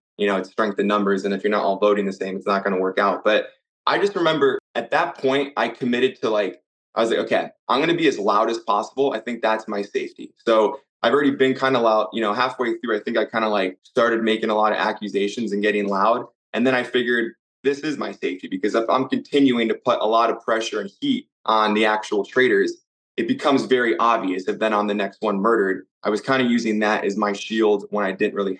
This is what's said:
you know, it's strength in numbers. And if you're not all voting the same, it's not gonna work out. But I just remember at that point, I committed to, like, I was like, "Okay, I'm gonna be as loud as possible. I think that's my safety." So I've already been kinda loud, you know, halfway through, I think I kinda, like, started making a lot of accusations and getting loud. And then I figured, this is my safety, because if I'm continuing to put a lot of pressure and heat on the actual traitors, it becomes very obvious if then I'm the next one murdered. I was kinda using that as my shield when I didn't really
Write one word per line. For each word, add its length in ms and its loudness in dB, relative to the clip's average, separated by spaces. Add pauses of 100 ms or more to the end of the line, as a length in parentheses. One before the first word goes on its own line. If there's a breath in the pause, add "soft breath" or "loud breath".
(180)
you 100 0
know, 100 2
it's 140 -6
strength 260 -2
in 100 0
numbers. 360 0
And 100 -2
if 100 -4
you're 80 0
not 120 0
all 160 0
voting 280 2
the 60 -4
same, 220 -6
it's 120 -10
not 180 0
gonna 140 0
work 200 -2
out. 240 0
But 280 0 (360)
I 120 0
just 160 0
remember 440 2 (160)
at 160 -4
that 260 0
point, 400 0
I 120 0
committed 520 0
to, 80 0
like, 320 -2 (320)
I 80 0
was 80 2
like, 100 2
"Okay, 300 -2 (200)
I'm 100 2
gonna 160 2
be 120 2
as 120 0
loud 300 2
as 100 -2
possible. 540 -2
I 60 -4
think 220 -8
that's 260 0
my 140 -6
safety." 520 -10 (120)
So 340 2 (240)
I've 100 2
already 180 4
been 240 2
kinda 240 0
loud, 340 2
you 80 -4
know, 120 0
halfway 440 -2
through, 180 -2
I 40 0
think 180 -4
I 80 0
kinda, 240 -2
like, 340 -2
started 380 0
making 300 0
a 40 2
lot 160 2
of 60 -2
accusations 760 -4
and 120 -2
getting 240 0
loud. 400 0 (260)
And 140 2
then 80 2
I 80 0
figured, 500 -2 (300)
this 160 0
is 180 -6
my 140 -8
safety, 360 -8
because 280 -4
if 120 0
I'm 220 0
continuing 600 2
to 40 0
put 260 0
a 60 -2
lot 240 2
of 120 -4
pressure 380 -2
and 120 -8 (100)
heat 260 -2 (180)
on 280 2
the 120 2
actual 380 -2
traitors, 600 0 (340)
it 100 -2
becomes 360 2
very 340 2
obvious 500 0
if 120 -4
then 160 0
I'm 100 0
the 80 0
next 300 -4
one 160 0
murdered. 480 0 (160)
I 80 -2
was 100 -2
kinda 240 0
using 340 0
that 240 0
as 140 -2
my 160 0
shield 560 0
when 160 -2
I 60 -2
didn't 240 -2
really 240 -4